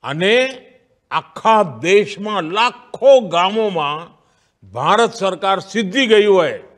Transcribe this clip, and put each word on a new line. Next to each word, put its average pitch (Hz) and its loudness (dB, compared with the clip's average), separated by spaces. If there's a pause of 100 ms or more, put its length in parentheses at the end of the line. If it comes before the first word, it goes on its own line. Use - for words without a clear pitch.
અને 208 -2 (500)
આખા 208 0
દેશમાં 190 -2
લાખો 240 2
ગામોમાં 175 -4 (560)
ભારત 180 0
સરકાર 190 -2
સીધી 220 -4
ગઈ 214 6
હોય 165 2 (180)